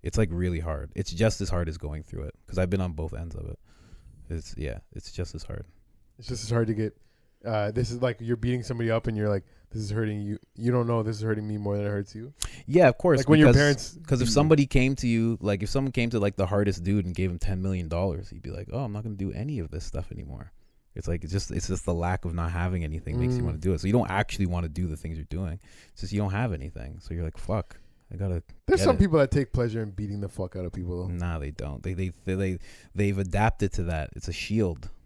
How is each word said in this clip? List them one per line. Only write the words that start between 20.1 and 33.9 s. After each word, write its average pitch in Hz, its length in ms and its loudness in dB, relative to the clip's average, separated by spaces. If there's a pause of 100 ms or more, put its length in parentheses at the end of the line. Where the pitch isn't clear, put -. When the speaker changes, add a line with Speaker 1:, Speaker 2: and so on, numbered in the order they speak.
Speaker 1:
anymore." - 400 -12 (460)
It's - 100 -8
like, 85 160 -2
it's 78 80 -8
just, 98 200 -2
it's - 160 -4
just - 180 -4
the 90 80 0
lack 85 320 -2
of 85 80 -4
not 85 180 -2
having 87 320 -2
anything 80 360 -4
makes 123 160 0
you 123 60 -2
Speaker 2:
Mm. 120 40 0
Speaker 1:
wanna 80 140 -4
do 90 140 0
it. 80 60 0
So 92 80 -2
you 101 60 2
don't 120 160 2
actually 98 380 0
wanna 87 220 -2
do 87 180 -4
the 78 100 -6
things 82 200 -8
you're 73 80 -8
doing. 90 340 -6 (340)
It's - 80 -12
just 95 120 -6
you 101 60 0
don't 101 120 0
have 110 220 0
anything. 73 460 -10
So - 140 -10
you're 85 100 -4
like, 78 140 -6
"Fuck, - 420 -4 (320)
I - 60 -12
gotta 90 260 -2 (220)
Speaker 2:
There's - 160 4
Speaker 1:
get - 40 4
Speaker 2:
some - 100 6
Speaker 1:
it." 175 40 -6
Speaker 2:
people 170 200 6
that 139 120 4
take 139 220 0
pleasure 117 280 0
in 107 100 -6
beating 101 300 -6
the 98 80 -6
fuck 92 260 -8
out 90 100 -6
of 85 80 -6
people, 90 340 -4
though. 90 60 -4
Speaker 1:
Nah, 87 260 -4
they 71 120 -6
don't. 71 320 -8
They, 98 100 -4
they, 92 180 -4 (140)
they, 95 100 -2
they, 92 240 0 (360)
they've 101 220 2
adapted 101 560 2
to 95 100 -2
that. 80 320 -2